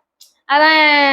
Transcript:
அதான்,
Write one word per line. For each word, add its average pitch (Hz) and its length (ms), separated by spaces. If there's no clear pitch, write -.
அதான், 311 320